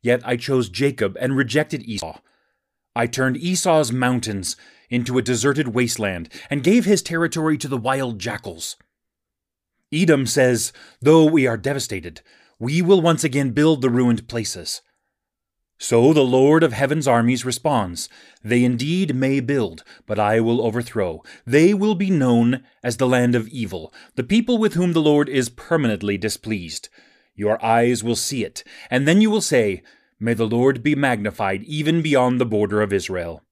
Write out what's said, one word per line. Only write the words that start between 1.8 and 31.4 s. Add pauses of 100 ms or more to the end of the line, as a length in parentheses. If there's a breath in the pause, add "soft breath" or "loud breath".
Esau. (760)
I
turned
Esau's
mountains (360 soft breath)
into
a
deserted
wasteland (220 loud breath)
and
gave
his
territory
to
the
wild
jackals." (1120)
Edom
says, (300 loud breath)
"Though
we
are
devastated, (380 soft breath)
we
will
once
again
build
the
ruined
places." (960)
So
the
Lord
of
heaven's
armies
responds, (320 soft breath)
"They
indeed
may
build, (240 loud breath)
but
I
will
overthrow. (200 loud breath)
They
will
be
known (220 soft breath)
as
the
land
of
evil, (220 loud breath)
the
people
with
whom
the
Lord
is
permanently
displeased. (460 soft breath)
Your
eyes
will
see
it, (280 loud breath)
and
then
you
will
say, (380 soft breath)
'May
the
Lord
be
magnified